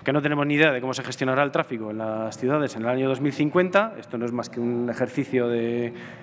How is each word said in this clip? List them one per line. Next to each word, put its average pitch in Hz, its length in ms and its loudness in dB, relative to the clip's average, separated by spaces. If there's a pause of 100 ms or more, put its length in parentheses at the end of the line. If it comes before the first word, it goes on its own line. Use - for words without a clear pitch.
que 135 80 2
no 147 100 4
tenemos 147 240 2
ni 147 80 2
idea 151 160 8
de 127 100 0
cómo 127 140 -2
se 135 80 -4
gestionará 131 400 0
el 143 80 2
tráfico 120 400 -2
en 107 80 -6
las 110 400 -4
ciudades 139 380 0
en 110 60 -4
el 117 60 -2
año 131 200 2
dos 135 120 0
mil 143 120 0
cincuenta. 180 640 2
Esto - 180 -10
no 120 100 -2
es 117 60 -4
más 120 160 -4
que - 120 -6
un 120 280 0
ejercicio 120 600 0
de, 117 440 0 (300)